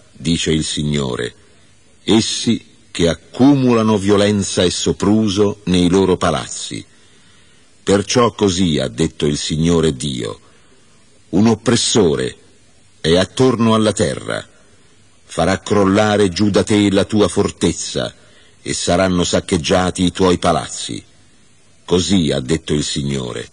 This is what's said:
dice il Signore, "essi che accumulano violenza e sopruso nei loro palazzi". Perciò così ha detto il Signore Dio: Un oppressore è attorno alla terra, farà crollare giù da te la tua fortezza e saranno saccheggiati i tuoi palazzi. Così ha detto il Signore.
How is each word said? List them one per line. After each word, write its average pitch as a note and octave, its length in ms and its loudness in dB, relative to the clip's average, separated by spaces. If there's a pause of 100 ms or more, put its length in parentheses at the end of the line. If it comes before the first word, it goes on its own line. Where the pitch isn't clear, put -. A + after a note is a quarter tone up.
(140)
dice D#2+ 380 -4
il D#2 120 0
Signore, C#2 720 -4 (720)
"essi - 600 0 (240)
che E2+ 200 0
accumulano A#2+ 880 2
violenza G2+ 640 2
e E2+ 80 2
sopruso G2+ 960 0
nei F2+ 240 2
loro F#2 260 2
palazzi". C#2 680 -6 (1000)
Perciò G#2 500 0
così F2+ 460 0
ha C2 80 -4
detto D2+ 400 -4
il D2 100 -2
Signore D#2+ 580 0
Dio: A#1+ 440 -8 (880)
Un G2+ 180 2
oppressore G2+ 880 0 (640)
è D#2+ 160 2
attorno A2+ 600 2
alla G#2+ 160 2
terra, A1+ 520 -4 (800)
farà F2+ 360 -2
crollare G#2 720 2
giù G2 200 -2
da G2 140 2
te G#2 260 2
la F#2+ 140 2
tua G#2 240 0
fortezza E2+ 840 -4 (500)
e - 120 -8
saranno F2+ 500 0
saccheggiati F2+ 800 -2
i F2 80 2
tuoi F2+ 280 0
palazzi. C2+ 640 -4 (800)
Così F2 480 0
ha C#2 80 -2
detto D2+ 340 -4
il D2+ 100 -2
Signore. C2 680 -6